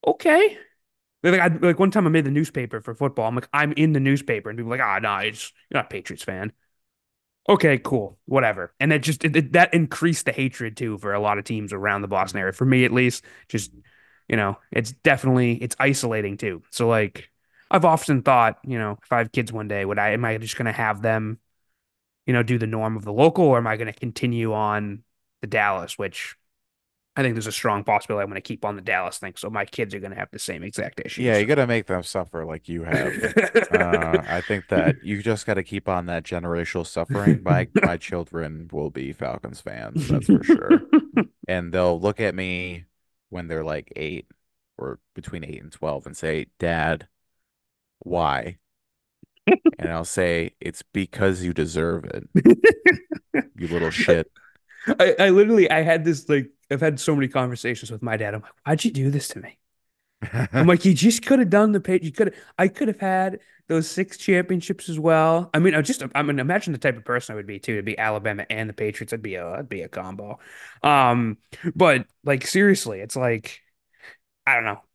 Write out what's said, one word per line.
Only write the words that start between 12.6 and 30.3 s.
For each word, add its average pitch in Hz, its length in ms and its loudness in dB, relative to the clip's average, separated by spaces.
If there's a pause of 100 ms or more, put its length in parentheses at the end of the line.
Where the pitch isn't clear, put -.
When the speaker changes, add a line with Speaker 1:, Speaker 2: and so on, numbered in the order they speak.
Speaker 1:
me, 127 200 6
at 117 80 0
least, 123 320 0 (240)
just, 104 240 -6 (560)
you 113 80 0
know, 101 200 -2 (140)
it's 117 220 -4
definitely, 127 680 2
it's 120 180 -8
isolating, 113 580 -2
too. 90 340 -8
So, 117 160 0
like, 110 420 0 (400)
I've 180 160 4
often 156 380 4
thought, 117 420 4
you 127 140 -6
know, 104 240 -4
if - 80 -6
I 123 80 2
have 113 140 -2
kids 113 180 -4
one 107 160 -8
day, 101 180 -4
would 104 140 -2
I, 104 120 0
am 117 120 -2
I 110 140 -2
just 110 200 -8
gonna 117 140 -2
have 107 300 -2
them, 110 380 -2 (840)
you 127 80 0
know, 120 100 4
do 120 140 0
the 110 100 -2
norm 110 300 -4
of 104 80 -10
the 104 80 -8
local, 165 320 4
or 131 120 6
am 117 100 0
I 110 100 -2
gonna 110 160 -8
continue 117 600 -4
on 104 500 -4 (380)
the 120 60 -12
Dallas, 101 500 -2
which - 380 -10 (800)
I 143 80 -2
think 120 120 0
there's 110 120 -6
a 107 40 -8
strong 104 320 -2
possibility 104 400 0
I'm 101 60 -6
gonna 95 120 -10
keep - 240 -10
on 104 100 -6
the 98 60 -16
Dallas 92 380 -4
thing. 95 180 -12
So 98 120 -10
my 104 160 -4
kids 104 300 -8
are 101 40 -10
gonna 98 160 -12
have 98 160 -10